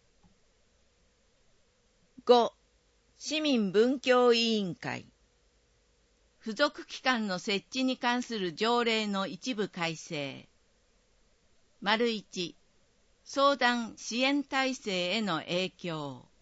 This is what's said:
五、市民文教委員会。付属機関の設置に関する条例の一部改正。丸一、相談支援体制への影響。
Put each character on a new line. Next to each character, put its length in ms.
五、 280
市 240
民 300
文 280
教 340
委 240
員 180
会。 320
付 140
属 320
機 160
関 260
の 120
設 320
置 120
に 140
関 240
す 160
る 160
条 300
例 240
の 180
一 300
部 140
改 260
正。 520
丸 300
一、 440
相 320
談 420
支 240
援 220
体 320
制 340
へ 120
の 180
影 320
響。 560